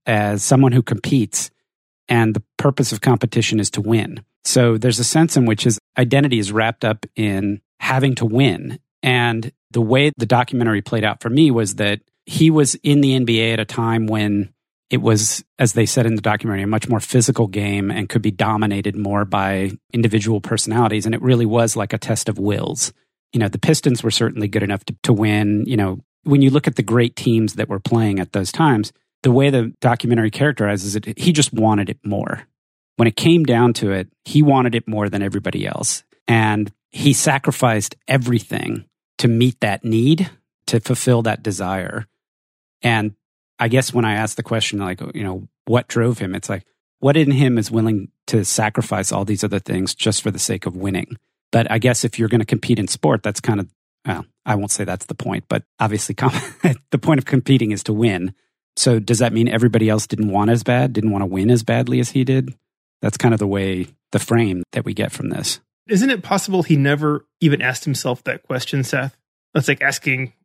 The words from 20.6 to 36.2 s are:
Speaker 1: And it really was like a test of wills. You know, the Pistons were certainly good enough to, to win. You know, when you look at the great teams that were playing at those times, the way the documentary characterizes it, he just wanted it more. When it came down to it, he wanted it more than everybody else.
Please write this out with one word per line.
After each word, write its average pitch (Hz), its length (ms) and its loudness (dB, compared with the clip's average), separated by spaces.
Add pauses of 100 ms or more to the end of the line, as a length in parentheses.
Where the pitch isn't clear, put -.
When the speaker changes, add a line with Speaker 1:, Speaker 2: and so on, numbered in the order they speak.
Speaker 1:
And 113 80 -2
it - 80 -6
really 123 220 4
was 113 300 0
like 104 160 -4
a 113 60 -2
test - 320 -4
of 101 80 -4
wills. - 560 -4 (400)
You 123 60 0
know, 104 80 2
the 95 120 -6
Pistons 151 440 2
were 110 80 0
certainly 110 360 -2
good 101 160 -2
enough 101 220 -4
to, 95 180 -6
to - 80 4
win. 104 540 2
You 131 100 -2
know, 98 240 0 (240)
when 139 200 4
you 135 80 6
look 147 160 2
at 139 80 -2
the 117 80 0
great 117 320 0
teams 113 400 0
that 104 120 -4
were 98 120 -6
playing 107 400 0
at 87 140 -6
those 95 180 -2
times, 131 420 2 (300)
the 131 80 4
way 135 180 4
the 120 320 0
documentary 120 480 2
characterizes 104 640 -2
it, 107 220 -8
he 175 140 2
just 151 200 0
wanted 110 380 0
it - 140 -10
more. - 400 -6 (540)
When 117 100 4
it 110 100 -2
came 165 260 4
down 120 300 4
to 101 180 -4
it, 95 160 -4 (160)
he - 180 2
wanted 127 340 4
it 117 120 -4
more 104 220 -2
than 101 120 -4
everybody 98 460 -4
else. - 360 -6 (240)